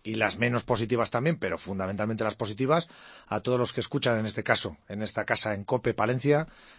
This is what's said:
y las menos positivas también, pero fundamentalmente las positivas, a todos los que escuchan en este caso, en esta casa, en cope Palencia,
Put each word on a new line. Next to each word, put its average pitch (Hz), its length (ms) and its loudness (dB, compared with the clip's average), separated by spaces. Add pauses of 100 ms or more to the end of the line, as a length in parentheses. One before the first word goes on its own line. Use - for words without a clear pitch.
y 110 100 -4
las 110 240 2
menos 120 240 2
positivas 117 480 2
también, 143 280 0
pero 90 200 -2
fundamentalmente 101 680 -2
las 107 120 0
positivas, 131 520 0 (400)
a 104 120 -2
todos 123 180 2
los 120 160 0
que - 60 -2
escuchan 123 400 0
en 110 80 -2
este 104 160 -6
caso, 113 340 0 (100)
en 104 140 -8
esta 107 240 -4
casa, 110 300 0
en 98 80 -8
cope 123 320 0
Palencia, 131 520 2 (320)